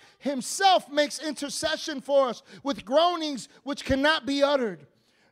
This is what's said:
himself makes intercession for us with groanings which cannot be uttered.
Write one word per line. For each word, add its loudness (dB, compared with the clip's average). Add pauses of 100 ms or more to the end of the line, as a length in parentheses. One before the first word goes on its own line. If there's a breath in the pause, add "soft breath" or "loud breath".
(200 soft breath)
himself 0
makes 0
intercession -6
for 4
us -8 (180 loud breath)
with -4
groanings 0 (160 soft breath)
which -8
cannot 2
be 2
uttered. 0 (460)